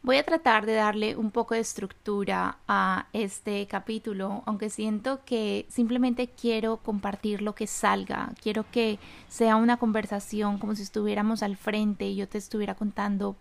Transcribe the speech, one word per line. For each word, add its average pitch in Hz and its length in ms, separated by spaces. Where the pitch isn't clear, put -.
Voy 262 140
a 294 40
tratar 240 440
de 220 80
darle 214 420
un 220 140
poco 226 240
de 226 60
estructura 196 960
a 190 460
este 202 520
capítulo, 202 760
aunque 214 240
siento 214 560
que 208 460
simplemente 247 580
quiero 226 480
compartir 208 640
lo 208 140
que 214 120
salga. 196 760
Quiero 214 280
que 220 280
sea 226 280
una 233 220
conversación 208 800
como 208 160
si 208 80
estuviéramos 208 600
al 202 140
frente 208 480
y 196 120
yo 196 120
te - 80
estuviera 208 380
contando 202 680